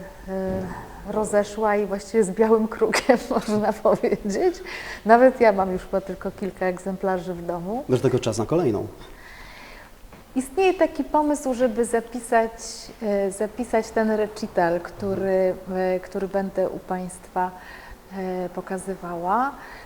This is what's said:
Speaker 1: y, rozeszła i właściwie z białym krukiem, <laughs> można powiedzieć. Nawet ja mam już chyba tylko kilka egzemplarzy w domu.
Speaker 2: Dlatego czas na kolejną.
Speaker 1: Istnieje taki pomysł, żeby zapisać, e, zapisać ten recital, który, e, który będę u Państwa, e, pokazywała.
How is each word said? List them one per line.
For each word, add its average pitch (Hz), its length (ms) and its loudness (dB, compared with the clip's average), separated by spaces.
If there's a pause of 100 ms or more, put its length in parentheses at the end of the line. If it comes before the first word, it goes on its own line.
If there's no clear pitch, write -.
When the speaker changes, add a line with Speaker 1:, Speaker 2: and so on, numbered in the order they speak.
(1080)
Speaker 1:
y, 208 40 -8
rozeszła 208 640 2
i 208 100 0
właściwie 202 380 0
z 180 60 0
białym 220 380 4
krukiem, 226 580 2
<laughs> - 40 -12
można 214 420 2
powiedzieć. 208 840 2 (500)
Nawet 247 360 8
ja 226 120 8
mam 190 200 0
już 185 100 -2
chyba - 180 -2
tylko 190 300 -8
kilka 185 360 -4
egzemplarzy 185 680 -2
w 170 120 -8
domu. 175 420 -4
Speaker 2:
Dlatego 127 300 2
czas 110 200 -2
na 110 80 0
kolejną. 120 400 0 (1500)
Speaker 1:
Istnieje 359 380 2
taki 311 300 2
pomysł, 294 500 2
żeby 233 300 2
zapisać, 226 640 0 (520)
e, 202 280 0
zapisać 220 600 -2
ten 220 200 2
recital, 208 720 0
który, 190 760 0 (200)
e, 185 260 0
który 196 280 -6
będę 190 400 0
u - 100 -6
Państwa, 185 720 -4 (680)
e, 185 300 -4
pokazywała. 185 1040 -4 (340)